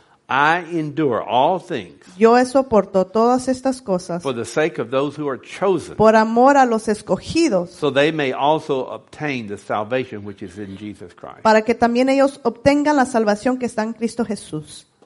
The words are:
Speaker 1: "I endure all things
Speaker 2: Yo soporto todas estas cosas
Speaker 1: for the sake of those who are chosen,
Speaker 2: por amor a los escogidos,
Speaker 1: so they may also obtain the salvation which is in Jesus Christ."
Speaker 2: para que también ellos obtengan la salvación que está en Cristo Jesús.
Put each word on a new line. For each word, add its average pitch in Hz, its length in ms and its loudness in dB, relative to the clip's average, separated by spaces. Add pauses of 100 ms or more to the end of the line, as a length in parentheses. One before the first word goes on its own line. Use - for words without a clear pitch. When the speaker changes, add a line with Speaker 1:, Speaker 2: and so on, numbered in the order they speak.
(280)
Speaker 1:
"I 151 360 2 (160)
endure 139 440 -2
all 143 360 2
things 101 440 -10 (140)
Speaker 2:
Yo 233 280 6
soporto 214 600 2
todas 240 420 2
estas 254 360 -4
cosas 175 400 -4
Speaker 1:
for 135 100 -2
the 117 120 -4
sake 156 360 -2
of 113 80 -6
those 139 320 -2
who 147 80 -4
are 123 100 -8
chosen, - 580 -4
Speaker 2:
por 220 180 6
amor 233 420 4
a 262 80 6
los 226 220 -2
escogidos, 208 840 -2
Speaker 1:
so 143 240 -4
they 143 180 2
may 147 200 -2
also 139 600 -2
obtain 123 560 -10
the 101 100 -10
salvation 107 680 -6
which 101 160 -14
is 92 160 -14
in 98 220 -12
Jesus 98 340 -14
Christ." - 300 -18
Speaker 2:
para 220 180 4
que 226 140 0
también 240 340 2
ellos 269 340 2
obtengan 285 520 2
la 254 100 2
salvación 233 540 -2
que 247 80 -6
está 220 160 -6
en 226 100 -6
Cristo 226 320 -6
Jesús. - 600 -12 (180)